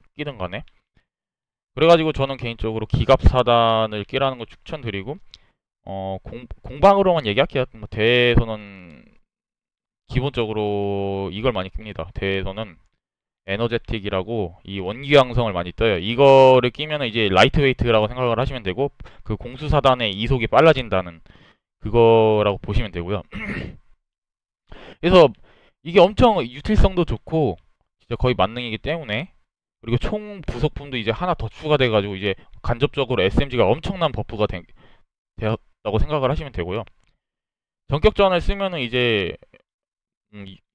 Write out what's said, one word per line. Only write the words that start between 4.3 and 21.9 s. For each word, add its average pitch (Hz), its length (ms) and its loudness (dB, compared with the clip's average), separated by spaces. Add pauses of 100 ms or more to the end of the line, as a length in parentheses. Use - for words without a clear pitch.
거 117 80 -12
추천드리고, 120 720 -10 (680)
어, 95 380 -8
공-, 123 240 -16 (160)
공방으로만 175 600 2
얘기할게요. 123 480 -2
뭐 107 160 -16
대회에서는 110 1120 0 (1040)
기본적으로 101 1300 -4
이걸 113 180 -4
많이 95 180 -6
낍니다. 101 440 -12
대회에서는 98 640 -6 (680)
에너제틱이라고 101 1160 -6
이 98 160 -10
원기왕성을 123 720 0
많이 90 220 -6
떠요. 110 240 0
이거를 127 720 4
끼면은 147 380 -8
이제 110 220 -2
라이트웨이트라고 117 800 2
생각을 120 320 -2
하시면 131 240 -6
되고, 101 280 -4 (320)
그 110 120 -6
공수사단의 131 760 0
이속이 113 360 -2
빨라진다는 104 760 2 (580)
그거라고 110 800 4